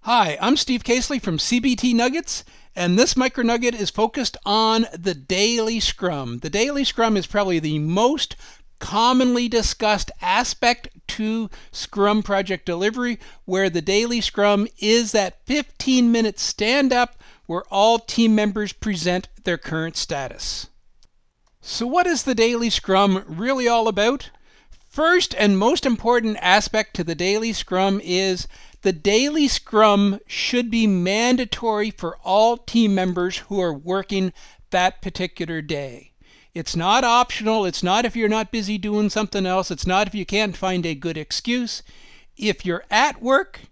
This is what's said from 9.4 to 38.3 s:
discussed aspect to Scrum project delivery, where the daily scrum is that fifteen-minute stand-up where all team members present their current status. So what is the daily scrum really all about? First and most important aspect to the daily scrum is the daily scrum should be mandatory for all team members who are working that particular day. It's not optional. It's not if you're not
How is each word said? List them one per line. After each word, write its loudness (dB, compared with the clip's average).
discussed 0
aspect 0
to -4
Scrum 0
project -2
delivery, -2
where 2
the 0
daily 0
scrum 2
is 2
that -2
fifteen-minute 0
stand-up 0
where -4
all 4
team 2
members 0
present -4
their -2
current -6
status. -8
So -8
what 2
is 0
the 0
daily 2
scrum 2
really -2
all 4
about? 0
First 2
and 4
most 2
important 0
aspect 0
to -4
the -4
daily -2
scrum 0
is -2
the 2
daily 2
scrum 2
should -4
be 2
mandatory 0
for -10
all 4
team 2
members -2
who -6
are -2
working -4
that 0
particular -8
day. -10
It's -8
not 2
optional. 2
It's -4
not 2
if -4
you're 0
not 0